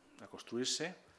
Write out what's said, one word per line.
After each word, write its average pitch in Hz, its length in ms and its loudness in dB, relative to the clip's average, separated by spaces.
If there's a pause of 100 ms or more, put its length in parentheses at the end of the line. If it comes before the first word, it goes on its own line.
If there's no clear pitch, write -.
(220)
a 101 60 -12
construirse, 127 680 0 (260)